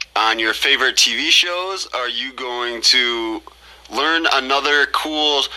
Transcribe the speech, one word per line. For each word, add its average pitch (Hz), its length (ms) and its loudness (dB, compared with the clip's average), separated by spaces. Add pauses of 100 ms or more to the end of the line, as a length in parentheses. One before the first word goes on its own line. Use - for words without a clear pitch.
(140)
on 113 240 2
your 113 140 0
favorite 131 460 0
T 117 180 2
V 151 140 -2
shows? 175 640 0
Are 123 140 -2
you 120 260 -8
going 120 480 -4
to 117 600 2 (500)
learn 160 400 0
another 139 540 2
cool 151 560 0 (140)